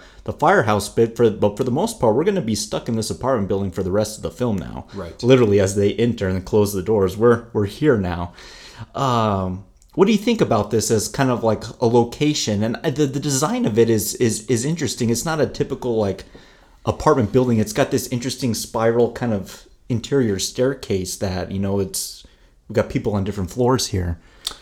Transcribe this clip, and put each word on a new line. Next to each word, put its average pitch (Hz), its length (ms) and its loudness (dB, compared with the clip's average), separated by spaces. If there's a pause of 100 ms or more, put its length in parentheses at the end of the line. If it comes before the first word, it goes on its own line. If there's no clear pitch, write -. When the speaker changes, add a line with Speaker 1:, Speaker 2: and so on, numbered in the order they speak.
(240)
Speaker 1:
the 107 100 -6
firehouse 120 560 2
bit, 113 260 2
for, 120 140 4
but 101 260 0
for 131 80 -2
the 120 80 -2
most 185 280 -2
part, 110 160 4
we're 147 80 2
gonna 190 180 0
be 110 140 -2
stuck - 340 -6
in 117 60 -2
this 110 160 -4
apartment 110 360 -2
building 98 220 -2
for 92 140 -4
the 90 80 -4
rest 104 260 -2
of - 60 -10
the 80 80 -8
film 117 260 -2
now. 65 380 -10
Speaker 2:
Right. 85 260 -12
Speaker 1:
Literally, 120 380 6
as 98 160 2
they 101 180 2
enter 113 340 0
and 92 160 -2
close 104 300 2
the 95 100 -4
doors, 95 320 2
we're, 117 380 4
we're 104 140 0
here 135 300 2
now. 90 360 -4 (640)
Um, 104 720 0 (280)
what 196 120 4
do 220 80 4
you 208 40 4
think 226 240 0
about 107 300 0
this 110 180 0
as 110 180 0
kind 131 220 0
of, 117 140 0
like, 110 200 0 (160)
a 123 60 2
location? 120 800 2
And 117 120 -2 (200)
the, 147 100 2
the 135 140 -2
design 151 460 0
of 110 120 0
it 117 120 6
is, 107 260 0
is, 113 320 0
is 120 180 0
interesting. 147 460 -2
It's 117 140 -2
not 160 160 -2
a 123 60 4
typical, 123 500 -4
like, 101 260 -2 (600)
apartment 127 460 2
building. 123 280 4
It's 107 140 -2
got 139 180 0
this 127 160 -2
interesting 123 480 -4
spiral 117 560 0
kind 120 220 -4
of - 320 -8 (240)
interior 117 480 0
staircase 107 800 -2
that, 90 340 -4
you 95 60 -4
know, 98 220 0
it's, - 440 -6 (440)
we've 104 80 -12
got 107 140 0
people 110 260 -2
on 98 80 0
different 95 260 -4
floors 123 380 0
here. 87 320 -4 (420)